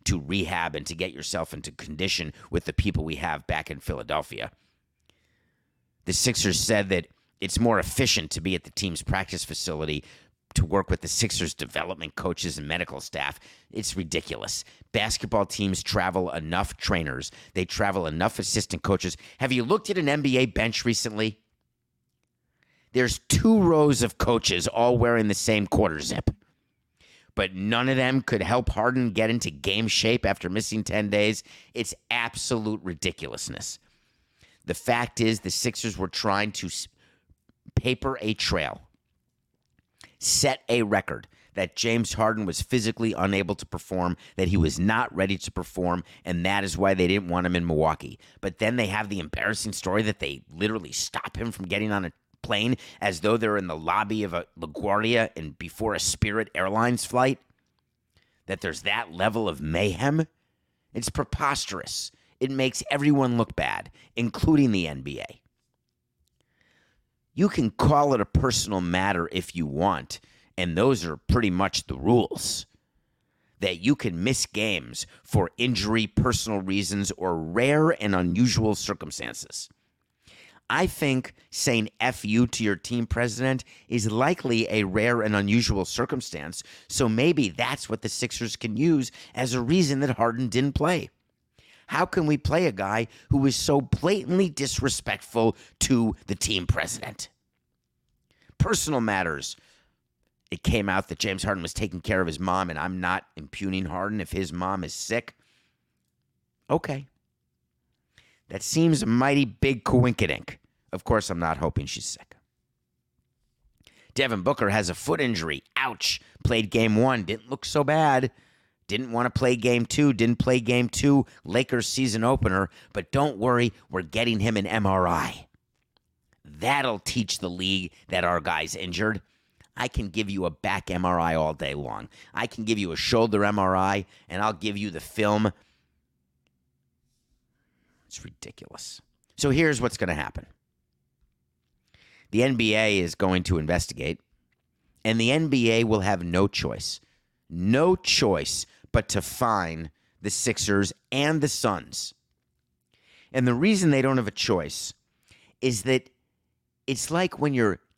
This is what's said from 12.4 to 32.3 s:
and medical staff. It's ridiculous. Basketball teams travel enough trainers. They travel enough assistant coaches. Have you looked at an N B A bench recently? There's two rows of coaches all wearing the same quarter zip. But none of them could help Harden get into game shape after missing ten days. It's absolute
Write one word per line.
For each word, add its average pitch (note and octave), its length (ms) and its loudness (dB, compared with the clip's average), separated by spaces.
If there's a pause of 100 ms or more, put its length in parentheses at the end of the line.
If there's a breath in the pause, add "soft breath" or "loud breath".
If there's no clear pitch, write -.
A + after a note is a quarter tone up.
and D2 100 -10
medical D#2+ 320 -6
staff. C#2+ 400 -8 (320 loud breath)
It's - 240 -6
ridiculous. - 680 -6 (280 loud breath)
Basketball G#2+ 540 0
teams F#2+ 380 -2
travel F#2 480 0
enough E2+ 460 -4
trainers. D2 540 -4 (220 loud breath)
They F2+ 120 -2
travel G2 420 -2
enough E2+ 320 -2
assistant - 440 -4
coaches. F#2 340 -2 (220 loud breath)
Have B2+ 120 0
you B2 120 2
looked F#3 260 0
at F#3 80 -4
an D3 120 2
N D3 120 2
B C3 160 2
A C3 80 4
bench A2 400 -2
recently? A2 540 -2 (1500)
There's B2 260 2 (100)
two A3 320 6
rows D3+ 400 6
of A2+ 160 0
coaches G2 500 2
all A#2+ 300 4
wearing A#2 300 4
the G2+ 60 2
same G#2 340 2
quarter E2+ 320 2
zip. - 300 -4 (1040 soft breath)
But F#2+ 220 -2
none A2+ 320 0
of C3+ 80 2
them C3 260 2
could G#2+ 200 0
help A#2 260 0
Harden A#2+ 440 0
get A2 180 2
into A#2 200 -2
game G2 380 -2
shape A2+ 380 2
after G2 240 -2
missing G#2+ 340 -2
ten G#2 260 -2
days. G#2 340 2 (300 loud breath)
It's A#2 220 -6 (140)
absolute A#2 760 -2